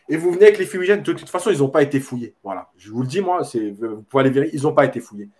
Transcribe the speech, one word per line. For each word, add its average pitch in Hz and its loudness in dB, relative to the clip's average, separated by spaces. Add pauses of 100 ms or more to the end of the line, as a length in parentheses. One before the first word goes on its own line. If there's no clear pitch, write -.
et 156 -2
vous 175 0
venez 190 6
avec 208 8
les 185 -2
fumigènes. » 185 0
De 165 -2
toute - -8
façon, 202 -2
ils 143 2
ont 135 2
pas 151 2
été 139 0
fouillés. 123 -10
Voilà. 92 -12
Je 107 -20
vous 120 -6
le 131 -4
dis, 160 -4
moi, 180 -2
c'est, 107 -4
vous 107 -10
pouvez 135 0
aller 135 4
vérifier, 139 -2
ils 135 -2
ont 156 0
pas 143 6
été 123 -4
fouillés. 104 -14 (120)